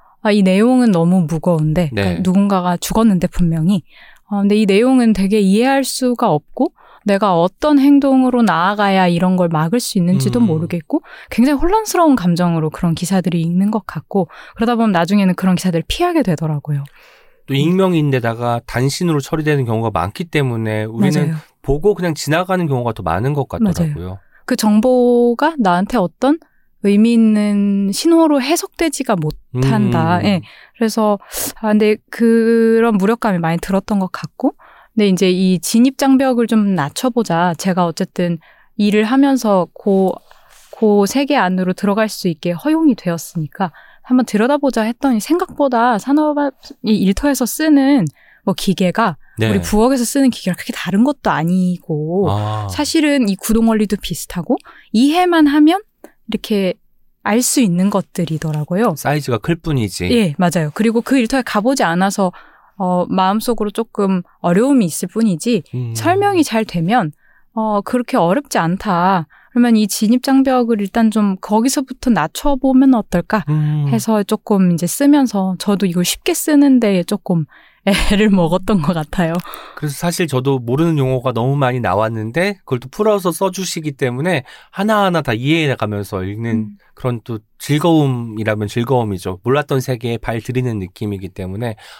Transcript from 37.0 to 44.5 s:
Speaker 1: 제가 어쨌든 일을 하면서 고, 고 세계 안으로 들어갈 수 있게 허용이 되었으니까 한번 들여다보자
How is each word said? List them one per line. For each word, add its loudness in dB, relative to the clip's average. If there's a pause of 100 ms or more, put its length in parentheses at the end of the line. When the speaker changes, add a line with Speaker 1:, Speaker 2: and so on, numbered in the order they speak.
Speaker 1:
제가 0
어쨌든 -4 (380)
일을 2
하면서 2
고, 0 (560)
고 2
세계 0
안으로 0
들어갈 0
수 -6
있게 -4
허용이 2
되었으니까 -6 (300)
한번 2
들여다보자 0